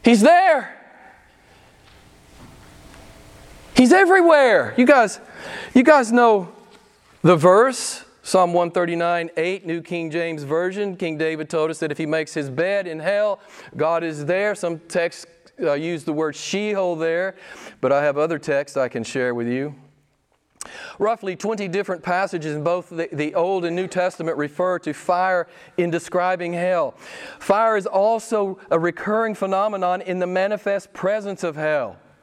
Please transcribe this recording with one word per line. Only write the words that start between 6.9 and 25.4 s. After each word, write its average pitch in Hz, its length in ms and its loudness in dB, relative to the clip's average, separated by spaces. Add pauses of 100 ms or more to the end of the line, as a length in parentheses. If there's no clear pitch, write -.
the 170 140 6
verse, 202 680 4 (180)
Psalm 180 300 2
one 175 180 0
thirty-nine 170 680 -2
eight, 185 300 -4
New 170 140 -6
King 165 300 -8
James 165 320 -6
Version. 180 540 -4
King 170 200 -6
David 156 320 -6
told 160 220 -2
us 156 80 -10
that 156 120 -4
if 147 80 -8
he 160 80 -4
makes 156 280 -4
his 143 160 -6
bed 185 360 -2
in 160 140 -10
hell, 202 400 -2 (360)
God 165 280 0
is 151 220 -8
there. 196 280 0
Some 170 260 -6
texts, 170 460 -4 (340)
uh, 160 120 0
use 156 320 -4
the 160 80 -4
word 151 240 -2
Sheol 196 600 -4
there, 165 380 -2 (460)
but 131 120 0
I 143 120 2
have 143 140 0
other 156 200 0
texts 143 380 -4
I 131 120 0
can 117 160 -8
share 123 300 -4
with 120 140 -4
you. 135 260 -4 (1200)
Roughly 202 360 -2
twenty 208 320 -4
different 190 360 -4
passages 175 520 -4
in 151 80 -6
both 170 280 -2
the, 165 200 -6
the 151 240 -4
Old 185 300 0
and 170 100 -2
New 180 140 -4
Testament 180 480 -4
refer 170 440 -2
to 156 120 -6
fire 180 560 -2 (300)